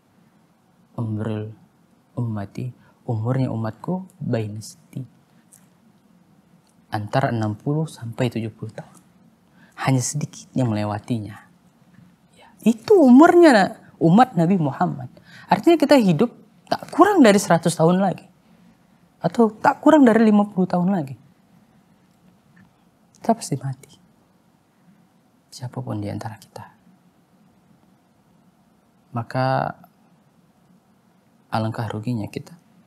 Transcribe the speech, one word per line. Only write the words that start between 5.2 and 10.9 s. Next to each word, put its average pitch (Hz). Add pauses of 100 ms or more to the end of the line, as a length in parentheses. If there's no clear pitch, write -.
antara 120
enam 107
puluh 156
sampai 117
tujuh 110
puluh -
tahun. - (840)
Hanya 131
sedikit -
yang 127
melewatinya. 104 (880)